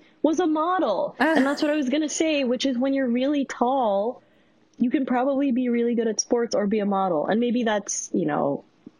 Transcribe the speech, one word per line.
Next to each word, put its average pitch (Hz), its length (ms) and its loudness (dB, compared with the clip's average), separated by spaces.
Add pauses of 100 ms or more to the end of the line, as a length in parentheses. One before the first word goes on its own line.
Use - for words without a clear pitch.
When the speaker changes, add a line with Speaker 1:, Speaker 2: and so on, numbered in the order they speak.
(220)
Speaker 1:
was 294 180 2
a 359 60 2
model. 311 720 0
Speaker 2:
<laughs> - 40 -4
Speaker 1:
And 285 240 4
that's 285 180 -2
what 302 80 2
I 294 60 0
was 285 120 -2
gonna 302 200 0
say, 311 360 0
which 247 220 0
is 269 120 -2
when 269 160 0
you're 269 140 0
really 262 360 0
tall, 240 800 -2 (560)
you 240 120 0
can 269 160 0
probably 262 460 0
be 247 160 0
really 240 260 0
good 226 140 0
at 214 120 -2
sports 233 340 -2
or 202 120 2
be 208 140 0
a 202 60 0
model. 190 420 0
And 214 120 2
maybe 240 240 0
that's, 208 480 -2
you 185 140 0
know, 147 380 0 (360)